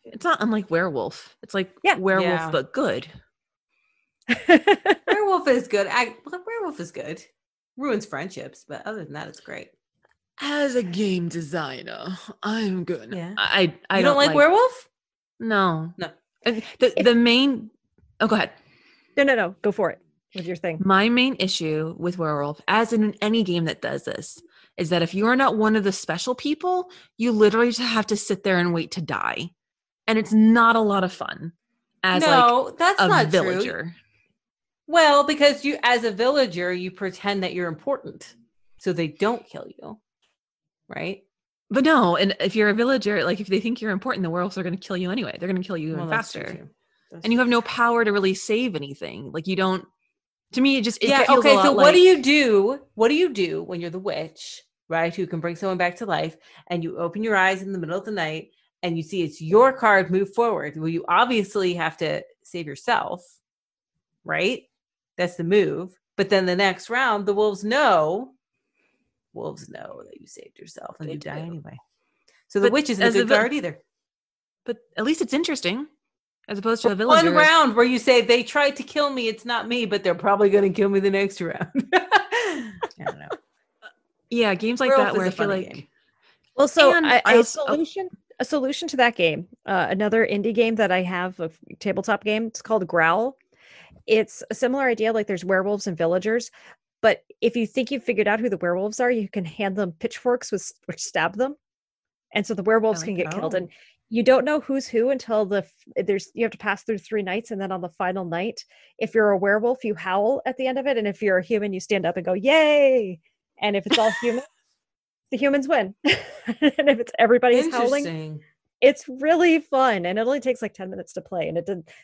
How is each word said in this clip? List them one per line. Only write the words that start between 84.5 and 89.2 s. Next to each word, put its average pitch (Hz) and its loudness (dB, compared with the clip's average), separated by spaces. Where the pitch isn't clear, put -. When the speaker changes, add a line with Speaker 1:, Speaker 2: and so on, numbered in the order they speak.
Speaker 1:
games 220 -4
like 262 0
Speaker 3:
Werewolf 269 4
Speaker 1:
that 208 0
where 190 0
Speaker 3:
is 185 -2
Speaker 1:
I - -8
Speaker 3:
a - -12
Speaker 1:
feel 170 -2
Speaker 3:
funny 190 -2
Speaker 1:
like - -18
Speaker 3:
game. 135 -18
Speaker 2:
Well, 277 4
so 285 6
Speaker 1:
And 330 2
Speaker 2:
I, 247 4
Speaker 1:
I 240 4
Speaker 2:
a 240 8
Speaker 1:
also, - 2
oh. - -2
Speaker 2:
solution, 349 -6
a 262 -4
solution 285 -4
to 277 -8
that 240 2
game, 165 -2